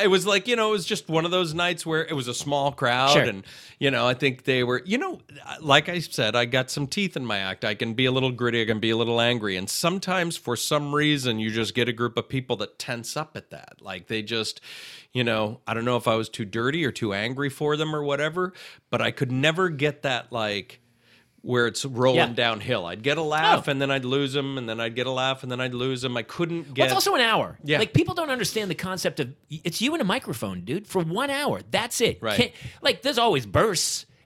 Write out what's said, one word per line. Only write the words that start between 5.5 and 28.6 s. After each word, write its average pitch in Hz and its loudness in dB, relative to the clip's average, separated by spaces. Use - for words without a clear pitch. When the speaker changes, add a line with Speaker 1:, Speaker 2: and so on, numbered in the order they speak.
Speaker 1:
like 151 6
I 175 -2
said, 117 0
I 120 4
got 127 0
some 143 -2
teeth 196 -2
in 139 -4
my 107 -2
act. 95 -4
I 107 0
can 113 -4
be 127 2
a 127 4
little 131 2
gritty. 120 0
I 110 2
can 110 0
be 110 2
a 113 4
little 117 2
angry. 110 2
And 95 -4
sometimes 180 -2
for - -4
some 147 -2
reason, 143 2
you 110 -2
just 110 -2
get 120 2
a 120 -2
group 117 -2
of 113 -4
people 127 -2
that 104 -8
tense 117 -8
up 156 -8
at 95 -16
that. - -18
Like, 92 -12
they 110 -2
just, 110 -4
you 127 2
know, 110 0
I 110 -2
don't 113 -2
know 123 2
if 113 0
I 113 4
was 110 -2
too - -8
dirty 120 -2
or 117 0
too 104 -2
angry 127 -2
for 147 -2
them 156 -2
or 147 -4
whatever, 156 -2
but 113 0
I 113 2
could 123 -2
never 160 2
get 143 -2
that, 127 -2
like, 107 -4
where 123 4
it's 113 -4
rolling 127 4
Speaker 2:
Yeah. 135 6
Speaker 1:
downhill. 117 0
I'd 92 -8
get 143 0
a 165 -2
laugh 156 4
Speaker 2:
Oh. - 0
Speaker 1:
and 139 0
then 139 0
I'd 135 0
lose 135 0
'em, 139 -2
and 123 -6
then 113 -4
I'd 117 -4
get 123 -2
a 131 -2
laugh 131 -2
and 127 -6
then 123 -4
I'd 127 -2
lose 127 -2
'em. 123 -4
I 117 -2
couldn't 165 -4
Speaker 2:
Well, 143 -16
Speaker 1:
get 131 4
Speaker 2:
it's 131 2
also 392 2
an 277 4
hour. 208 2
Speaker 1:
Yeah. 147 2
Speaker 2:
Like, 220 0
people 359 2
don't 330 -2
understand 214 -2